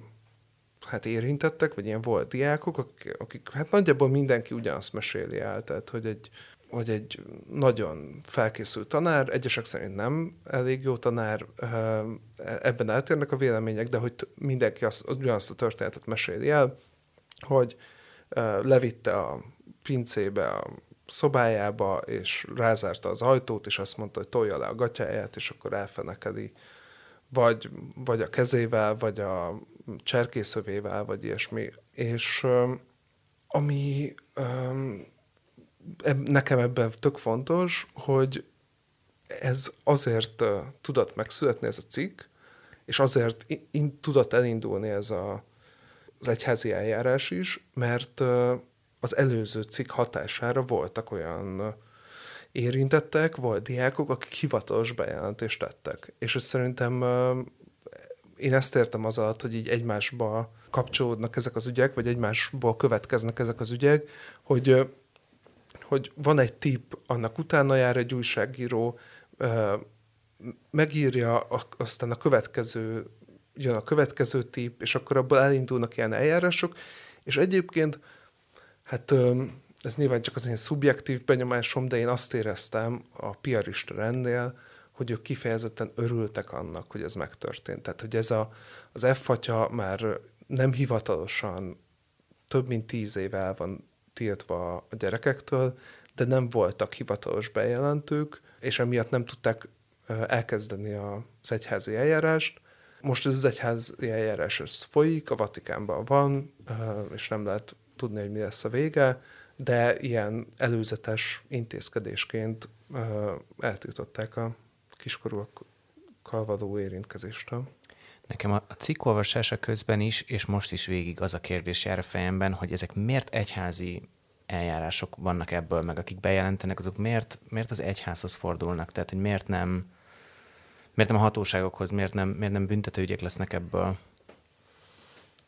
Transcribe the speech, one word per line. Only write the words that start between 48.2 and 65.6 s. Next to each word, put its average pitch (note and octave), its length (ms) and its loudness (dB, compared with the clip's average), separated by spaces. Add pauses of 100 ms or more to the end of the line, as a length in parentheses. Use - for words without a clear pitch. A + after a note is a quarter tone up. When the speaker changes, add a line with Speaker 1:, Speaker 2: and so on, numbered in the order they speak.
Speaker 1:
az - 160 -2
előző A2+ 440 2
cikk - 300 -4
hatására A#2+ 680 0
voltak A2 500 -2
olyan, F#2+ 480 -6
ö, G#2 80 -4 (840)
érintettek, C3+ 840 2
volt A2+ 280 0
diákok, B2+ 460 0
akik C3+ 220 -4
hivatalos A2+ 600 0
bejelentést G#2+ 680 -4
tettek. - 580 -10
És - 180 -2
ez C3 80 0
szerintem, B2+ 580 0
ö, B2+ 380 2 (960)
én C3 160 2
ezt C3+ 220 6
értem A2+ 300 2
az A2 120 -2
alatt, A2 240 0
hogy A2+ 140 -4
így A2+ 120 -4
egymásba A2+ 840 -2 (180)
kapcsolódnak A#2 640 0
ezek B2 200 -2
az A2+ 120 -2
ügyek, C3 260 4
vagy A#2+ 140 -2
egymásból A#2+ 680 0
következnek A2+ 640 2
ezek A#2 200 -2
az A#2 120 -4
ügyek, C#3+ 380 4 (340)
hogy, B2+ 260 4
ö, B2+ 140 10 (1000)